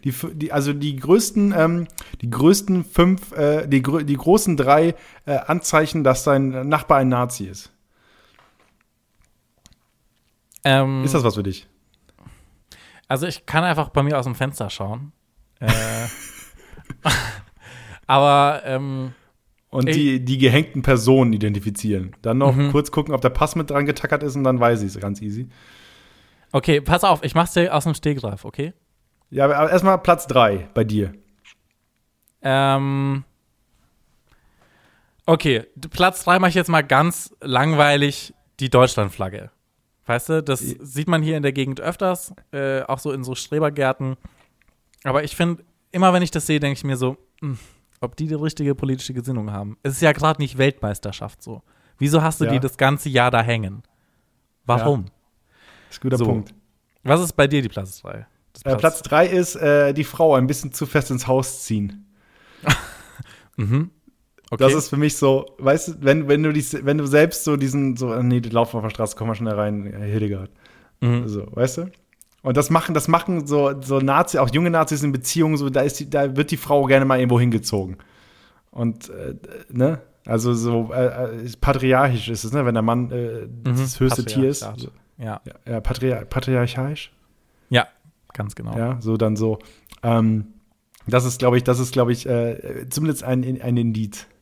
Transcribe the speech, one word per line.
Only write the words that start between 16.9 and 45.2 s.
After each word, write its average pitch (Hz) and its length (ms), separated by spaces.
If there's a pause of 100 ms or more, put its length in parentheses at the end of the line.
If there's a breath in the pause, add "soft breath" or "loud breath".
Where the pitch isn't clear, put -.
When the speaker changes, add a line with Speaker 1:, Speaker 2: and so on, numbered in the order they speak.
Speaker 2:
<laughs> - 80 (960 loud breath)
aber, 143 580
ähm, 135 480 (560 soft breath)
Speaker 1:
Und 131 200
Speaker 2:
ich 156 80
Speaker 1:
die, 135 280
die 131 140
gehängten 135 440
Personen 127 500
identifizieren. 104 920
Dann 117 160
noch 135 160
Speaker 2:
Mhm. 143 160
Speaker 1:
kurz 147 200
gucken, 151 240
ob 123 60
der - 100
Pass - 240
mit 156 160
dran 143 160
getackert 147 360
ist 139 140
und 139 80
dann 127 160
weiß 117 220
ich's 98 160
ganz 101 220
easy. 107 280 (1040 soft breath)
Speaker 2:
Okay, 143 280
pass 165 240
auf, 180 200
ich 139 100
mach's 170 200
dir 175 200
aus 143 100
dem 160 100
Stegreif, 120 500
okay? 143 280 (580)
Speaker 1:
Ja, 135 140
aber 147 260
erstmal 185 280
Platz 170 280
drei 110 480
bei 117 100
dir. 104 280 (1300)
Speaker 2:
Ähm, 139 840 (2000)
okay, 151 480
d-, 135 140
Platz 180 360
drei 180 140
mach 185 100
ich 165 60
jetzt 180 140
mal 160 140
ganz 143 580
langweilig, 143 920 (280)
die 131 100
Deutschlandflagge. 101 800 (560)
Weißt 120 220
du, 160 140
das 135 200
Speaker 1:
I- - 180
Speaker 2:
sieht 143 280
man 160 140
hier 156 140
in 147 60
der 143 100
Gegend 135 280
öfters, 185 520 (200)
äh, 135 300
auch 127 180
so 151 120
in 131 120
so 127 100
Strebergärten. 143 840 (840 soft breath)
Aber 143 220